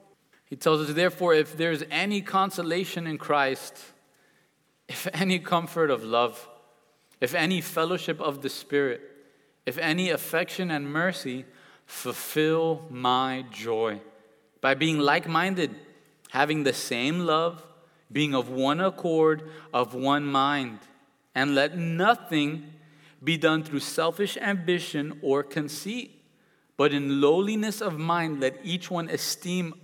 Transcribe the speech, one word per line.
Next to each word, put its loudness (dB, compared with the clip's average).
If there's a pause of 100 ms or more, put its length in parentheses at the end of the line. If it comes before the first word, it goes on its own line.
(460)
he -12
tells 4
us, -4
"Therefore, 4
if 2
there's 0
any 0
consolation -2
in -6
Christ, -2 (1080)
if -8
any 2
comfort 0
of 0
love, 0 (720)
if 0
any 2
fellowship -2
of -4
the -4
Spirit, -2 (640)
if -4
any 0
affection -2
and -4
mercy, -4 (420)
fulfill 0
my 0
joy -2 (600)
by 4
being 2
like-minded, 2 (560)
having 2
the 4
same -2
love, 0 (460)
being 0
of 0
one 2
accord, 2 (240)
of 0
one 2
mind. 0 (560)
And 2
let 2
nothing 0 (480)
be 2
done 2
through -4
selfish -2
ambition -2
or 2
conceit, -8 (540)
but 6
in 2
lowliness 4
of -4
mind, 0
let 0
each -6
one -4
esteem -4